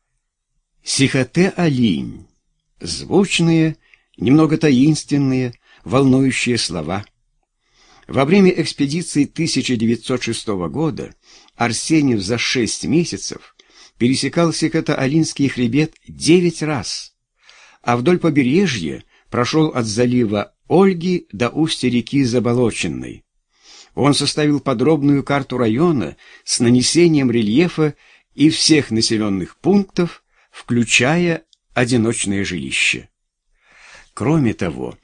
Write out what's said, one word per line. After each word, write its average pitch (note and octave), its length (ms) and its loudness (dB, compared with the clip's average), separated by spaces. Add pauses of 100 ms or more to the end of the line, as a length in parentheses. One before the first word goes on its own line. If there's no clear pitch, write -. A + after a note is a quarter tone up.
(840)
Сихотэ-Олень. C3 1400 0 (540)
Звучные, D#3+ 960 0 (400)
немного D3+ 400 4
таинственные, C3+ 960 0 (320)
волнующие B2+ 720 2
слова. F2+ 480 -6 (1000)
Во C3 180 0
время F#3 240 6
экспедиции D3+ 760 -2
тысяча C3+ 500 -2
девятьсот A2+ 480 -2
шестого G2+ 440 -4
года F#2+ 460 -6 (420)
Арсеньев A#2 640 0
за G#2+ 160 -4
шесть - 480 -4
месяцев - 720 -4 (420)
пересекал C3+ 540 0
Сихотэ-Олинский D#3 960 -2
хребет B2+ 460 -2 (140)
девять E3 560 2
раз, D3 500 -8 (680)
а A#2+ 140 0
вдоль E3 240 2
побережья C3 840 0 (260)
прошел D3+ 380 0
от B2+ 180 -4
залива A2 680 0 (140)
Ольги F3+ 640 2
до A#2 180 -2
устья D3 400 -2
реки B2 340 0
Заболоченной. A2 1000 -2 (720)
Он C3+ 180 2
составил D3 460 0
подробную C#3 640 2
карту C3+ 340 -4
района A#2+ 580 0 (280)
с - 160 -6
нанесением B2+ 720 4
рельефа C#3+ 640 0 (400)
и D3 140 4
всех D#3 420 2
населенных G#2+ 640 -2
пунктов, F3+ 680 -2 (280)
включая D3+ 920 0 (300)
одиночные A2+ 680 0
жилища. C2+ 680 -4 (1040)
Кроме B2+ 400 0
того, B1+ 500 -6